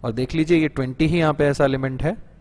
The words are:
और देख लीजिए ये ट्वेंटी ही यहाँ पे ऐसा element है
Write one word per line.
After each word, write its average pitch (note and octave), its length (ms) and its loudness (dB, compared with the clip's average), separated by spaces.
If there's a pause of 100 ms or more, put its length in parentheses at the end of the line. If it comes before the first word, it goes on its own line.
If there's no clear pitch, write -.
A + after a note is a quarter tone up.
और A#2+ 80 -4
देख B2+ 240 -4
लीजिए D#3+ 240 4
ये D#3 80 2
ट्वेंटी C3+ 400 -2
ही E3+ 120 2
यहाँ D#3 140 2
पे D3 120 2
ऐसा C#3+ 200 2
element C3+ 380 -2
है F3 380 -6